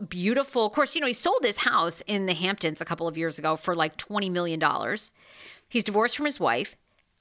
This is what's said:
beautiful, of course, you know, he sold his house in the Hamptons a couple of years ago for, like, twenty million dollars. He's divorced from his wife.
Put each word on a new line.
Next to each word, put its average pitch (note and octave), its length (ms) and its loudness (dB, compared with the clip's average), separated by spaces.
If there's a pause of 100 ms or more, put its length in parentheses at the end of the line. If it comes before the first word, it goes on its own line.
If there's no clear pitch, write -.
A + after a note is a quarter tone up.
beautiful, A3+ 560 0
of G#3+ 80 0
course, C#4+ 220 0
you D#4+ 80 -2
know, C#4 60 0
he B3 40 2
sold F4 320 2
his G#3 140 2
house - 480 2
in G3+ 180 0
the F3+ 80 2
Hamptons F3 480 -2
a E3+ 60 -6
couple E3+ 200 -4
of D#3+ 120 -4
years E3 200 -2
ago D#3 160 0
for, E3+ 200 -2
like, D#3+ 240 0
twenty G3+ 320 -4
million F3 280 -2
dollars. D3 540 0 (560)
He's A3+ 160 0
divorced G#3+ 320 2
from D4 80 -2
his C#4+ 160 -2
wife. B2+ 340 0 (460)